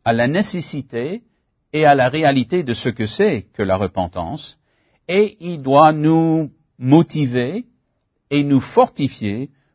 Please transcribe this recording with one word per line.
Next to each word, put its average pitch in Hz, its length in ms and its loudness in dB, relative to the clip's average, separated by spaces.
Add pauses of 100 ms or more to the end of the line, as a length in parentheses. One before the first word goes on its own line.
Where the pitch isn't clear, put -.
à 117 80 0
la 120 160 0
nécessité 156 920 -6 (500)
et 151 120 0
à 143 100 6
la 127 140 2
réalité 143 540 0
de 123 100 -2
ce 123 160 -4
que 110 180 -4
c'est 165 460 -2
que 110 100 -6
la 95 140 0
repentance, 92 840 -6 (480)
et 202 340 0
il 165 220 -10
doit 143 300 6
nous 160 580 2 (280)
motiver 143 880 0 (640)
et 143 120 0
nous 143 180 2
fortifier 131 920 -2 (240)